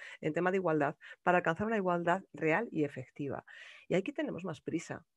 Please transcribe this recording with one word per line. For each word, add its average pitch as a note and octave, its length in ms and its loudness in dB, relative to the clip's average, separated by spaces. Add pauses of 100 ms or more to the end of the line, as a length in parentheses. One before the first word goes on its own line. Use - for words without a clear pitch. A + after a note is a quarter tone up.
(200)
en D#3+ 120 -2
tema F3 180 2
de G3 60 2
igualdad, D#3 400 2 (260)
para F3+ 160 6
alcanzar F3 280 2
una A3+ 100 0
igualdad F3 460 2 (100)
real D#3+ 380 2
y D3+ 140 0
efectiva. C#3 600 -6 (440)
Y E3+ 80 2
aquí G3 160 0
tenemos F#3+ 320 -4
más E3+ 160 -6
prisa. - 440 -6 (120)